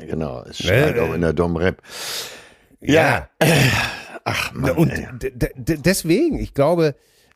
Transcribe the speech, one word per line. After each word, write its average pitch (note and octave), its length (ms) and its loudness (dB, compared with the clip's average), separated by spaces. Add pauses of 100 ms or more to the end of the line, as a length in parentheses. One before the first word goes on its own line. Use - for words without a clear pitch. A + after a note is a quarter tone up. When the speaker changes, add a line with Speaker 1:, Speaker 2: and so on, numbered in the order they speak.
Speaker 1:
genau, D2+ 340 -6
es - 180 -16
Speaker 2:
Ne? E2 60 -6
Speaker 1:
schneit F#2+ 320 2
auch D#2+ 160 -2
in E2 60 -2
der E2 140 2
Dom-Rep. F2 480 0 (1000)
Speaker 2:
Ja. C3+ 480 2 (140)
Speaker 1:
Ja. C#3+ 60 6 (760)
Ach, - 300 -4
Mann, - 180 0
Speaker 2:
Und D3+ 180 2
Speaker 1:
ey. B2 220 -6
Speaker 2:
d-, B2 180 -8
d-, C3+ 260 -4
d-, C#3+ 220 -2
deswegen, F3+ 600 0
ich - 160 -6
glaube, D#3 420 2 (400)